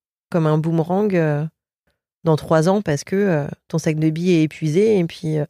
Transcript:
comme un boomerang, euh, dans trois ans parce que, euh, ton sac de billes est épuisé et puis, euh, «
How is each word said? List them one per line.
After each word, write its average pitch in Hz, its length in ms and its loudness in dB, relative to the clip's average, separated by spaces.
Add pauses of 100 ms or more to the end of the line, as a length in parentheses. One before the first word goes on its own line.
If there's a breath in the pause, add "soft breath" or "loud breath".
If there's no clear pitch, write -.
(320)
comme 160 160 0
un 156 100 2
boomerang, 170 580 0
euh, 156 300 0 (760)
dans 160 120 4
trois 156 320 0
ans 196 140 2
parce 151 220 -4
que, - 120 -6
euh, 180 320 0 (200)
ton 170 100 -4
sac 156 220 -2
de 156 100 2
billes 165 220 0
est 165 120 4
épuisé 165 540 0
et 175 80 2
puis, 156 320 -6
euh, « 147 120 -2